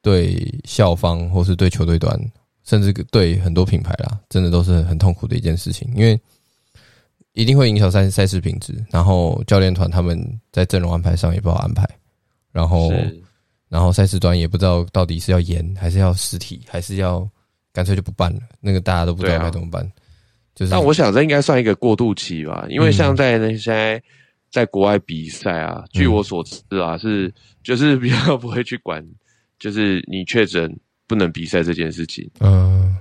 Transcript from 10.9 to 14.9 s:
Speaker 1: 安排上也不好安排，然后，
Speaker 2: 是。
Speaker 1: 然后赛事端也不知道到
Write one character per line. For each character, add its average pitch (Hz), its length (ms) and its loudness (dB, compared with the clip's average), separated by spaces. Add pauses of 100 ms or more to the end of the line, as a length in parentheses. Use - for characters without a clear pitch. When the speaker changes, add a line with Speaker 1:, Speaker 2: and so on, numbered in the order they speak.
Speaker 1:
安 85 80 -2
排 85 160 0
上 85 160 0
也 85 80 -2
不 98 80 -2
好 85 100 0
安 - 180 -2
排， 98 120 0 (640)
然 82 160 0
后， 82 240 2
Speaker 2:
是。 85 300 -4 (460)
Speaker 1:
然 80 120 -2
后 90 140 4
赛 98 140 4
事 92 120 -2
端 87 180 2
也 82 100 0
不 90 100 -2
知 98 80 2
道 87 200 2
到 90 200 0